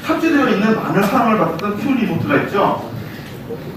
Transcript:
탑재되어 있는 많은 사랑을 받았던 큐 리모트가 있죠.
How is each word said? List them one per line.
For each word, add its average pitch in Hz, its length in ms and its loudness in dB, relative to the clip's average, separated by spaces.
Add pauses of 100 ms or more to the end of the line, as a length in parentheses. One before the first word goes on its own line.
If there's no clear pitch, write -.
탑재되어 285 420 2
있는 214 280 4
많은 170 260 2
사랑을 226 360 2
받았던 202 400 -2
큐 277 160 -2
리모트가 185 500 0
있죠. - 460 0 (880)